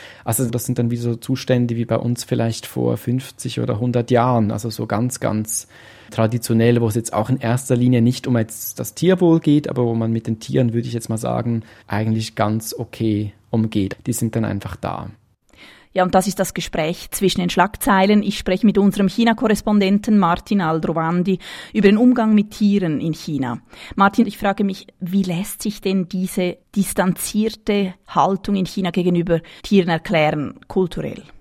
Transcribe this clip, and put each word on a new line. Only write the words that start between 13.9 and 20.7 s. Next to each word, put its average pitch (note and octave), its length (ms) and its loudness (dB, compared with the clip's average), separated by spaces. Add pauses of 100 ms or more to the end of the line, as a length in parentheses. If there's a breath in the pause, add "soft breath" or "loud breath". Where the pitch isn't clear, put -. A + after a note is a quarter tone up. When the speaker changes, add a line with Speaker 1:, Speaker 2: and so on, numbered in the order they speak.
Speaker 1:
Die B2 80 -2
sind A2+ 220 -4
dann A2+ 80 0
einfach G2 320 -6
da. - 340 -8 (840 loud breath)
Speaker 2:
Ja, F#3 100 2
und F3+ 120 -2
das F#3 120 4
ist F#3+ 120 -4
das F#3 140 -2
Gespräch - 580 -6
zwischen - 280 0
den F3 100 0
Schlagzeilen. G3 760 4
Ich G3 140 -4
spreche F#3 280 0
mit G3 120 6
unserem G3 300 4
China-Korrespondenten G#3+ 1080 2
Martin F#3 420 2
Aldrovandi E3 800 0 (320 loud breath)